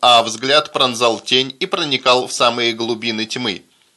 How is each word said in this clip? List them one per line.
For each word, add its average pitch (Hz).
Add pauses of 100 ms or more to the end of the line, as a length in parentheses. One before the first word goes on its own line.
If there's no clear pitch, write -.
а 120
взгляд 131
пронзал 120
тень 131
и 180
проникал 131
в -
самые 120
глубины 113
тьмы. 110 (320)